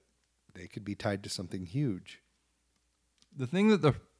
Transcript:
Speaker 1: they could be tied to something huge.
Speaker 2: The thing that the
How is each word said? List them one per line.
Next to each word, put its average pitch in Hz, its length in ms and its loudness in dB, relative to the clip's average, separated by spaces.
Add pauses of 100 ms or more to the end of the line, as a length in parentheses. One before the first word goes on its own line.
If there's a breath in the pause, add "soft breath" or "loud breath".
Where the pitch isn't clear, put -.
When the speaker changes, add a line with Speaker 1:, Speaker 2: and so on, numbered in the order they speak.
(540)
Speaker 1:
they 90 140 -16
could 101 180 -12
be 101 100 -4
tied 101 280 -4
to 107 60 -12
something 95 360 -8
huge. 107 560 -4 (1120)
Speaker 2:
The 131 120 -6
thing 202 220 4
that 196 120 6
the 147 120 6 (260)